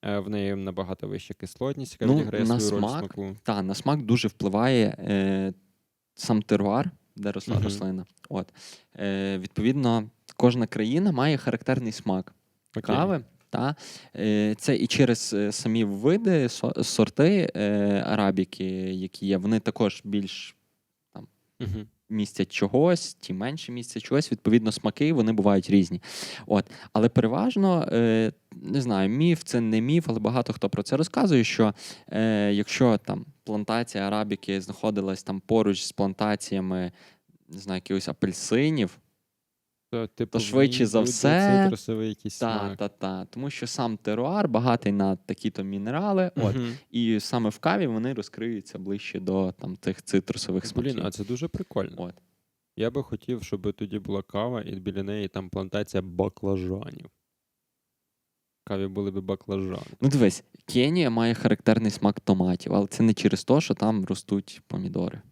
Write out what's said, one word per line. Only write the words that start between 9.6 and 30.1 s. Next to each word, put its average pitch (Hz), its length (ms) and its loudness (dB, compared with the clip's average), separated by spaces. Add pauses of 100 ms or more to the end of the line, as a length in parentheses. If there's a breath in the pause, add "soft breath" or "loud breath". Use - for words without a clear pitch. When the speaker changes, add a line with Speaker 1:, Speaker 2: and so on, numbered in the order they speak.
Speaker 2:
кожна 120 300 4
країна 139 460 0
має 143 240 2
характерний 120 560 -2
смак - 420 -4 (420)
Speaker 1:
Окей. 117 60 -6 (140)
Speaker 2:
кави. 160 280 0 (280)
Та, 139 240 -2 (400 loud breath)
е, 107 420 2
це - 180 2
і - 100 2
через, 120 480 2
е, 104 180 0
самі 113 320 0
види, 147 640 2
со-, - 360 -2
сорти, 165 720 2
е, 101 500 2
арабіки, 98 580 0 (300)
які 92 320 -6
є, 98 100 4
вони 104 240 2
також - 440 0
більш, 101 520 -6 (560)
там, - 140 -18 (340)
Speaker 1:
Мгм. 107 260 -6 (240)
Speaker 2:
містять 104 420 -2
чогось, 156 640 2
ті - 180 -12
менше 123 400 -6
містять 120 300 -10
чогось, - 300 0
відповідно, 110 400 4
смаки, 147 400 0
вони 113 200 4
бувають 101 380 4
різні. 92 320 4 (440 loud breath)
От. - 240 2 (220 loud breath)
Але 107 160 6
переважно, 180 840 2
е, 113 400 4 (200)
не - 280 -2
знаю, 101 280 2
міф 156 360 2
це, 123 160 0
не 110 200 2
міф, 151 280 2
але 113 100 0